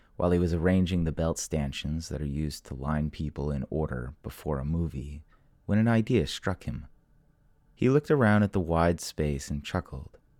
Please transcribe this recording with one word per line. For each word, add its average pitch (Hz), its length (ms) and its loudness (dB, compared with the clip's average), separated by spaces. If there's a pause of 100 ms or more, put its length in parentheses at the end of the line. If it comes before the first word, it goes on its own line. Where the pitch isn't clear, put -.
(160)
while 90 160 2
he 87 80 4
was 87 120 2
arranging 90 520 2
the 80 80 0
belt 82 260 0
stanchions 76 720 -4
that 73 100 -6
are 73 60 -4
used 73 400 -4
to - 80 -10
line 76 380 -2
people 73 400 -4
in 67 180 -4
order 65 540 -4
before 76 340 -6
a 67 80 -4
movie, 73 560 -4 (460)
when 101 100 2
an 110 100 4
idea 113 380 4
struck - 380 -6
him. - 240 -10 (880)
He 117 120 2
looked 143 220 4
around 107 320 6
at 101 100 2
the 98 80 0
wide 82 400 2
space 73 520 -4
and 71 120 -6
chuckled. - 540 -8 (220)